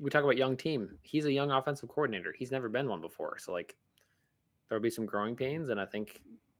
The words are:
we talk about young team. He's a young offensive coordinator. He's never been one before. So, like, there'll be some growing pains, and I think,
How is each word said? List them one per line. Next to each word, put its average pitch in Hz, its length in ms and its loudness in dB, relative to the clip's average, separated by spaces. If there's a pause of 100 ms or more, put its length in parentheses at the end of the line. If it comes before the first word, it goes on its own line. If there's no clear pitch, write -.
we 139 80 0
talk 147 140 4
about 131 140 6
young 131 200 4
team. 117 460 -2
He's 151 220 0
a 147 60 4
young 139 200 4
offensive 135 380 0
coordinator. 98 440 -2
He's 127 180 -6
never 131 180 -2
been 131 200 0
one 90 120 -2
before. 78 360 -6
So, - 140 -10
like, 87 240 -4 (920)
there'll 107 140 0
be 117 80 4
some 113 160 -2
growing 104 300 0
pains, 139 340 -2
and 104 100 0
I 95 60 0
think, - 360 -6 (380)